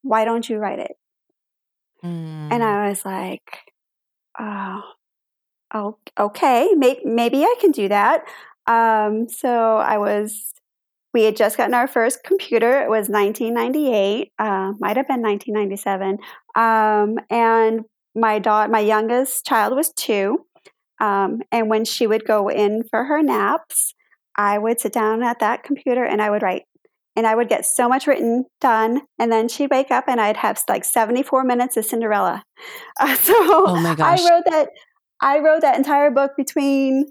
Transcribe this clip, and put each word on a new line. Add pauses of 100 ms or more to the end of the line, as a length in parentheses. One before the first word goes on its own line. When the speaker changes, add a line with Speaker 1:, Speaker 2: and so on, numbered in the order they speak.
Speaker 1:
"Why
don't
you
write
it?" (1120)
Speaker 2:
Mm.
Speaker 1:
And
I
was
like, (800)
"Oh, (920)
oh, (220)
okay,
may-,
maybe
I
can
do
that." (420)
Um,
so
I
was, (600)
we
had
just
gotten
our
first
computer.
It
was
nineteen
ninety-eight,
uh,
might
have
been
nineteen
ninety-seven. (360)
Um, (140)
and (320)
my
da-,
my
youngest
child
was
two. (540)
Um, (100)
and
when
she
would
go
in
for
her
naps, (420)
I
would
sit
down
at
that
computer
and
I
would
write. (540)
And
I
would
get
so
much
written (160)
done. (180)
And
then
she'd
wake
up
and
I'd
have,
like,
seventy-four
minutes
of
Cinderella.
<laughs> (480)
Uh,
so
Speaker 2:
Oh
my
gosh.
Speaker 1:
I
wrote
that, (520)
I
wrote
that
entire
book
between